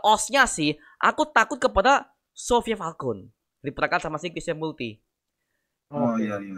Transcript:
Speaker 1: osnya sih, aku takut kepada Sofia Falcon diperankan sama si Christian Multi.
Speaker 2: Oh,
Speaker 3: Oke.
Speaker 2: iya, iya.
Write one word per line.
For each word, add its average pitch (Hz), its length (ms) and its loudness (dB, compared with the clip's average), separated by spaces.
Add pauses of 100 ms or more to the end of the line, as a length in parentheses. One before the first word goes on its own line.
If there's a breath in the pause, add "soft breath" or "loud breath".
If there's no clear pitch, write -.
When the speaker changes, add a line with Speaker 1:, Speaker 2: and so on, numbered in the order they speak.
Speaker 1:
osnya 220 420 4
sih, 151 300 0 (240 soft breath)
aku 226 280 2
takut 277 300 2
kepada 240 540 2 (220)
Sofia 226 420 -2
Falcon 139 540 -6 (320)
diperankan 151 420 -2
sama 156 140 -6
si 170 160 -8
Christian 165 240 -6
Multi. 151 400 -8 (920)
Speaker 2:
Oh, 120 260 -2
Speaker 3:
Oke. 110 100 -2
Speaker 2:
iya, 104 160 -4
iya. 98 180 -14